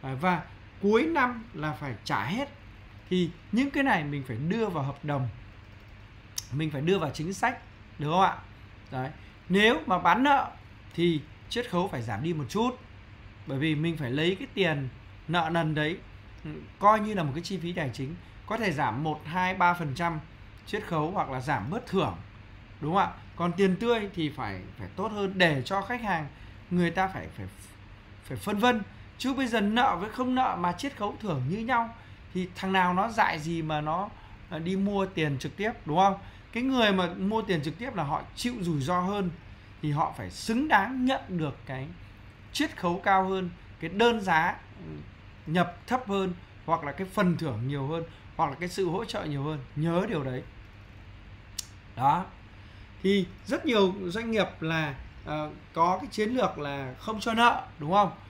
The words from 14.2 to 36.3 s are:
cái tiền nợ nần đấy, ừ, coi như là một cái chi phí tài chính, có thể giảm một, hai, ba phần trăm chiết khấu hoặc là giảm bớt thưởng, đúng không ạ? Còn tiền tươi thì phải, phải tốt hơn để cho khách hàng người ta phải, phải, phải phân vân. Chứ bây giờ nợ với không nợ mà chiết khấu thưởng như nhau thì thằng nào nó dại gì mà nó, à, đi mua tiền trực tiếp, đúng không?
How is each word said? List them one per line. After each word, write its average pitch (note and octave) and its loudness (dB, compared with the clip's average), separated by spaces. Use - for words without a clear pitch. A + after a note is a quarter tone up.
cái C4+ -8
tiền D3+ 2
nợ D#3+ 0
nần D#3+ 2
đấy, D#3 0
ừ, D#3 -10
coi G#3 8
như G#3+ -2
là F#3 0
một C#3 0
cái E3+ -4
chi F#3+ -4
phí E3+ -4
tài D#3 -2
chính, C#3+ -6
có G#3+ -4
thể G#3 2
giảm C3+ 0
một, D3+ -2
hai, F#3 0
ba F3+ 6
phần E3 -2
trăm E3+ 0
chiết G#3 -4
khấu D#3+ 0
hoặc F3 0
là B2+ -4
giảm B2+ -2
bớt - -4
thưởng, C#3+ 0
đúng D3+ -2
không G3 4
ạ? F3 2
Còn F3 0
tiền F#3 6
tươi A3+ 2
thì D#3 0
phải, G2+ -6
phải F#2+ -10
tốt G#3+ -2
hơn G3+ -2
để D#3+ 4
cho F#3+ -2
khách A#3+ -6
hàng E3+ -2
người F3 2
ta F#3+ 2
phải, D#2+ -8
phải, G2 -8
phải C3+ -8
phân G#3 -2
vân. A#3 4
Chứ C4 0
bây B3+ 2
giờ A3 2
nợ G#3+ 4
với G#3+ -4
không B3+ -2
nợ G#3+ 2
mà F3 2
chiết C4+ -6
khấu G#3 -4
thưởng D#3+ -2
như G3 0
nhau A#3 0
thì F3+ -2
thằng F#3+ -2
nào F3+ 6
nó G3+ 2
dại E3 2
gì E3 -2
mà D#3 -2
nó, F3 -2
à, D#3+ -6
đi F3+ -2
mua G3 2
tiền D#3 -2
trực - -8
tiếp, G#3 0
đúng D#3 2
không? F#3+ 6